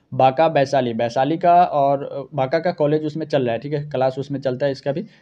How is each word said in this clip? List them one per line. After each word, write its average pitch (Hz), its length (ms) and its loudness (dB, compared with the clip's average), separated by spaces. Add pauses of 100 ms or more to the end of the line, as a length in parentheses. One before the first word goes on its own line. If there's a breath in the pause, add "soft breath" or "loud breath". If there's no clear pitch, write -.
(120)
बांका 131 360 4
वैशाली, 135 440 0
वैशाली 131 460 0
का 175 160 4 (100)
और 139 680 -2
बांका 135 240 0
का 175 140 -2
कॉलेज 156 320 0
उसमें 156 220 -6
चल 143 180 0
रहा 117 80 0
है, 117 60 -2
ठीक 143 140 -10
है, 147 160 -2
क्लास 131 300 0
उसमें 139 220 -6
चलता 131 260 -2
है 139 60 0
इसका 139 200 -6
भी, 170 100 -6 (200 loud breath)